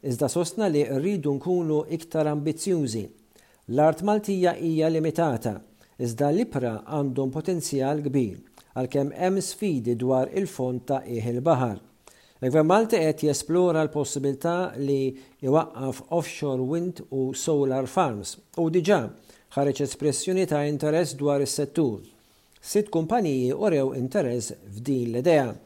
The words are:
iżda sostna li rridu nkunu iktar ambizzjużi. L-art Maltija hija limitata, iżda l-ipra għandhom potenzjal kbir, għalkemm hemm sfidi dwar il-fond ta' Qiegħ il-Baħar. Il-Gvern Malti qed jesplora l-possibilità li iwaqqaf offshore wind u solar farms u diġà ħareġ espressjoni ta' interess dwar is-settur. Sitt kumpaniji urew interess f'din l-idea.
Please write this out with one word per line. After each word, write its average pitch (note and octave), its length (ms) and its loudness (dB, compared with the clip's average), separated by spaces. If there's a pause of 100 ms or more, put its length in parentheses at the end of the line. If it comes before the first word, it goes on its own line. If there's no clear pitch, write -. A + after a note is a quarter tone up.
iżda C3+ 320 0
sostna F3+ 400 0
li D3 160 4
rridu D3 480 0
nkunu D#3+ 460 0 (100)
iktar D#3+ 360 -2
ambizzjużi. D3+ 760 -2 (720)
L-art D#3 360 4
Maltija G3 480 2
hija D#3+ 320 0
limitata, D#3 640 0 (480)
iżda B2+ 320 0
l-ipra C#3+ 400 0 (160)
għandhom C3+ 440 -2
potenzjal D3+ 760 -2
kbir, B2+ 320 0 (320)
għalkemm C#3 480 -2
hemm F#3 240 2
sfidi B2 560 -2
dwar C3 320 2
il-fond B2+ 560 -4
ta' C3+ 160 -2
Qiegħ A#2 300 -4
il-Baħar. B2+ 420 2 (640)
Il-Gvern D3+ 320 4
Malti A3 320 4
qed D#3 240 0
jesplora E3 560 2
l-possibilità D3 960 -2
li C3+ 320 2 (320)
iwaqqaf C3+ 580 0 (140)
offshore C#3 480 -2
wind E3+ 480 -4
u C3 240 0
solar C3+ 480 0
farms B2+ 540 -2 (180)
u E3 160 2
diġà F3 280 4 (560)
ħareġ C#3 300 0
espressjoni F3+ 640 0
ta' D3 200 0
interess D3+ 480 0
dwar C#3+ 280 2
is-settur. C#3 600 -2 (560)
Sitt G#3 300 0
kumpaniji D#3+ 640 0
urew C#3+ 400 2
interess B2 580 -2
f'din A#2 600 -4
l-idea. C3 400 4 (140)